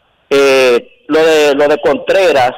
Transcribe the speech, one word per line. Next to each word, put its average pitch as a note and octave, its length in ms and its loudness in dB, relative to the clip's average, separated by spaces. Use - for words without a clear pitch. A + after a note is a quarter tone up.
eh, C3+ 600 0
lo D#3 160 0
de, D3+ 320 0
lo D3 120 0
de D3+ 120 -2
Contreras, C#3+ 800 0